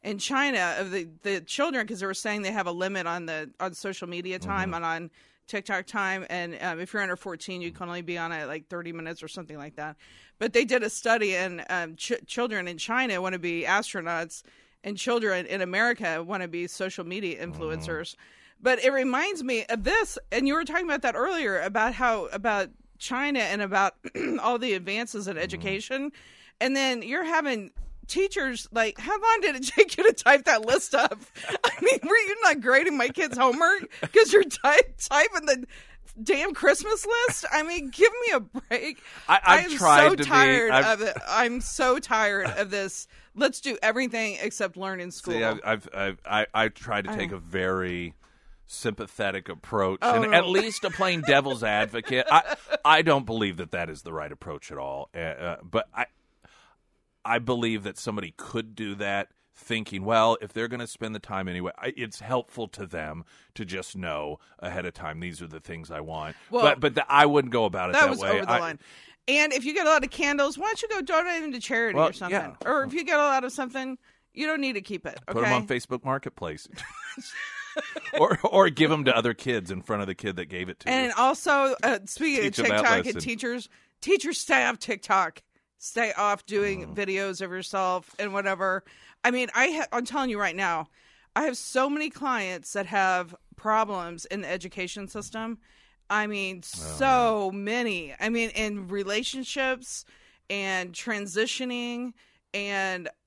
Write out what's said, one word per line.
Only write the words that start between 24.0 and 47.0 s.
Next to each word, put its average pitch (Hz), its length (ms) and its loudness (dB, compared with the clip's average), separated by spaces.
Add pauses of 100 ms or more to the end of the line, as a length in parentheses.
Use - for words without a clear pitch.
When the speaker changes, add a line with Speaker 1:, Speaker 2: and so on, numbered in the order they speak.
Speaker 1:
<clears throat> 254 280 -2
all 240 160 2
the 226 160 0
advances 202 540 -4
in 190 60 -6
Speaker 2:
Mm-hmm. 160 80 -4
Speaker 1:
education. 196 680 -4 (480)
And 254 160 2
then 262 260 0
you're 277 220 -4
having 285 460 -2 (380)
teachers, 320 640 -2
like, 220 260 0
how 269 220 -6
long 453 220 4
did 330 140 2
it 254 100 -8
<laughs> - 100 -4
take 392 200 6
you 359 80 -2
to 453 80 8
type 269 320 6
that 226 200 4
list 247 300 2
up? 233 240 2 (460)
I 466 60 4 (120)
mean, 453 200 6
were 381 140 2
you 415 260 2
not 320 180 4
grading 277 360 4
my 247 120 0
kids' 269 300 -4
homework 330 520 4 (220)
'cause 440 200 8
you're 392 120 10
ty-, 294 360 6 (180)
typing 311 480 2
the 254 180 2 (560)
damn 302 340 0
Christmas - 520 2
list? 466 460 0
I 302 100 2
mean, 320 280 -6
give 403 200 6 (160)
me 440 80 2
a 254 60 2
break. 247 580 -6 (300)
Speaker 2:
I, 165 60 10
I've 196 100 6
Speaker 1:
I 190 180 8
am 359 140 -4
Speaker 2:
tried 165 320 10
Speaker 1:
so 392 80 8
Speaker 2:
to 294 80 0
be, 269 40 -2
Speaker 1:
tired 262 440 6
Speaker 2:
I've 214 280 6
Speaker 1:
of 220 60 0
it. 190 100 -2 (120)
I'm 240 320 2
so 254 400 2
tired 208 500 2
of 196 200 -4
this. 196 360 -4 (300)
Let's 262 240 0
do 262 220 -4
everything 220 600 0
except 202 340 -4
learn 190 240 -6
in 175 120 -10
school. - 220 -6
Speaker 2:
See, 113 100 0
I've, 110 200 0
I've, 107 300 -2
I've, 98 320 -4
I, 107 260 0
I 110 180 2
try 107 320 -4